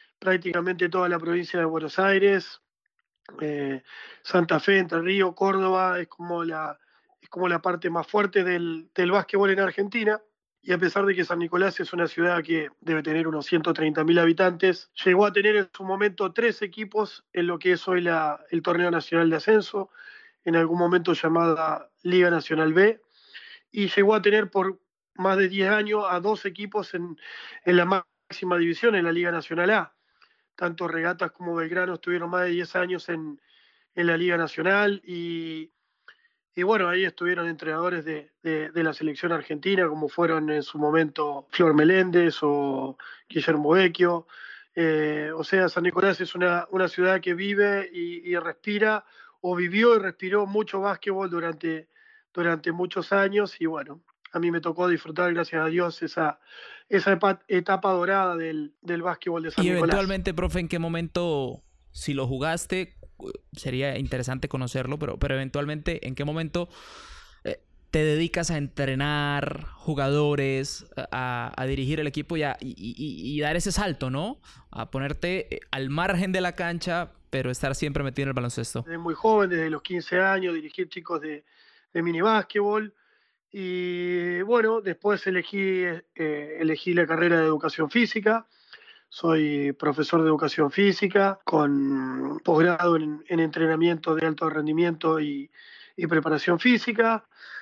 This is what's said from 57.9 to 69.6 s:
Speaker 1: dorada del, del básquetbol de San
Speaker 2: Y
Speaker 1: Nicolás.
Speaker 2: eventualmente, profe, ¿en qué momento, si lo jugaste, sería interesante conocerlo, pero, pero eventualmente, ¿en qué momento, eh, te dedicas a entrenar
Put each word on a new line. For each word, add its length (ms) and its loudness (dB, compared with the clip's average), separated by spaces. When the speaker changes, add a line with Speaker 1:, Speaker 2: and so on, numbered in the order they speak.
Speaker 1:
dorada 420 0
del, 460 -6
del 220 -4
básquetbol 400 -4
de 80 -6
San 120 -2
Speaker 2:
Y 60 2
Speaker 1:
Nicolás. 220 2
Speaker 2:
eventualmente, 420 -2
profe, 260 -2
¿en 100 -2
qué 100 -4
momento, 840 -4
si 240 -6
lo 120 -2
jugaste, 680 -4
sería 460 -4
interesante 500 -4
conocerlo, 500 -4
pero, 200 -6
pero 160 -2
eventualmente, 720 -6
¿en 60 -8
qué 100 -6
momento, 460 -4
eh, 160 -8
te 140 0
dedicas 460 0
a 60 -2
entrenar 1160 -4